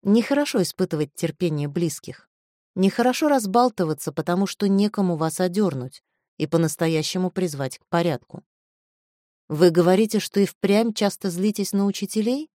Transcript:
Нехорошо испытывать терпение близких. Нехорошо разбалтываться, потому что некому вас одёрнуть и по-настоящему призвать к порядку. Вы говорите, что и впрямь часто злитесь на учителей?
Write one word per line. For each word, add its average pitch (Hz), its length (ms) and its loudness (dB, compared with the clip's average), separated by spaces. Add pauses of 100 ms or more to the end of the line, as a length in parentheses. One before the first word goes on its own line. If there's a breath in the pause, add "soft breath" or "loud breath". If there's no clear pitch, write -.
Нехорошо 233 580 2
испытывать 160 540 -2
терпение 156 520 -4
близких. - 640 -6 (460)
Нехорошо 240 540 2
разбалтываться, 214 840 0
потому 175 340 -2
что - 220 -2
некому 196 480 2
вас 160 240 -2
одёрнуть 175 640 -2 (340)
и 156 100 -4
по-настоящему 165 840 -2
призвать 143 480 -6
к - 80 -20
порядку. 170 580 -2 (1040)
Вы 170 220 4
говорите, 185 500 2
что - 180 -4
и 196 80 4
впрямь 208 460 0
часто 202 360 -2
злитесь 190 440 -2
на 196 140 0
учителей? 220 680 -4